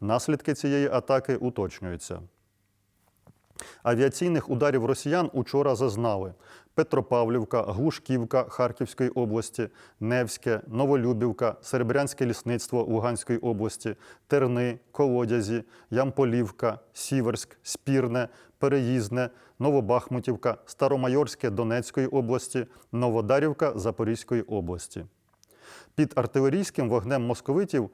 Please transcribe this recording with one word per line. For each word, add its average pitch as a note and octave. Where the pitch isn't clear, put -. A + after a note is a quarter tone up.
Наслідки B2
цієї C#3+
атаки C3
уточнюються. F#2
Авіаційних C3+
ударів C3
росіян C#3+
учора C#3
зазнали: G#2+
Петропавлівка, A#2+
Глушківка B2+
Харківської B2
області, A2+
Невське, A#2
Новолюбівка, A#2+
Серебрянське C3
лісництво A#2+
Луганської A#2
області, A2
Терни, B2
Колодязі, A#2
Ямполівка, A#2+
Сіверськ, A#2+
Спірне, B2+
Переїзне, B2
Новобахмутівка, B2
Старомайорське C3+
Донецької A#2+
області, B2
Новодарівка B2
Запорізької A2
області. F2+
Під -
артилерійським C3+
вогнем A#2
московитів C#3